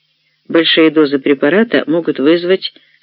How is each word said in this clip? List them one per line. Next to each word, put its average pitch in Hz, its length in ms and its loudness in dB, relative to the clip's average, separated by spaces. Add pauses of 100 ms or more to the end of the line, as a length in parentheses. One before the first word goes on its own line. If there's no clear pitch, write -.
(480)
Большие 165 420 2
дозы 147 280 0
препарата 147 680 0
могут 160 320 -4
вызвать 175 540 0 (300)